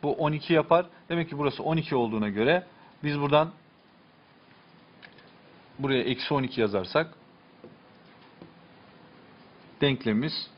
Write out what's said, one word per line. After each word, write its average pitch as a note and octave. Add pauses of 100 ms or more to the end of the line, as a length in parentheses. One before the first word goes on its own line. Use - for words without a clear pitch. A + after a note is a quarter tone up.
Bu D3
on D3+
iki D3+
yapar. E3 (240)
Demek E3
ki C#3+
burası C#3+
on D#3+
iki D#3
olduğuna A2
göre B2+ (400)
biz D3
buradan D3 (2250)
buraya C3+
eksi B2+
on C#3
iki B2
yazarsak G#2 (2750)
denklemimiz C3